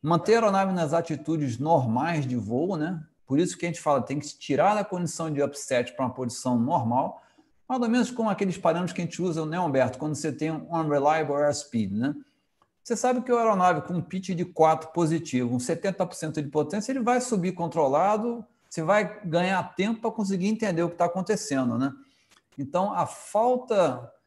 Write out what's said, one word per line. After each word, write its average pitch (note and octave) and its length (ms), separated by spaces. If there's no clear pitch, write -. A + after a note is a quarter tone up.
manter E3+ 320
a - 20
aeronave G3 380
nas E3 180
atitudes D#3 640
normais D3 680
de B2 100
voo, B2+ 400
né? D#3 260
Por C3+ 120
isso F3 180
que - 80
a E3+ 40
gente E3+ 120
fala, C#3 220
tem C#3 160
que D3 80
se - 120
tirar D#3 360
da G#3 100
condição E3+ 480
de C#3+ 100
upset C3+ 540
pra C3 80
uma A#2+ 80
posição B2 460
normal, B2+ 640
mais B3+ 140
ou A#3 80
menos A#3+ 220
com A3+ 180
aqueles G3 300
parâmetros E3+ 340
que - 80
a E3+ 40
gente E3 180
usa, E3 240
né, D#3+ 120
Humberto, C3+ 400
quando D3+ 160
você D3+ 160
tem D#3 200
um E3 260
unreliable D3 600
airspeed, A#2 580
né? A#2+ 200
Você A#3+ 120
sabe B3 280
que B3+ 100
a A#3+ 40
aeronave F#3 440
com F3 140
um E3 80
pitch F#3 320
de F3 100
quatro D#3+ 460
positivo, D#3 580
com B2 100
setenta E3 480
por - 80
cento D#3 280
de C#3+ 60
potência, D#3 440
ele C4+ 80
vai B3 180
subir F#3+ 340
controlado, F3+ 920
você - 140
vai F#3+ 420
ganhar F3+ 500
tempo A3 280
pra A3+ 80
conseguir G3 380
entender G#3 340
o E3+ 80
que E3+ 60
tá F3 100
acontecendo, C#3 720
né? C3+ 160
Então, F3 340
a E3+ 140
falta G#3 1080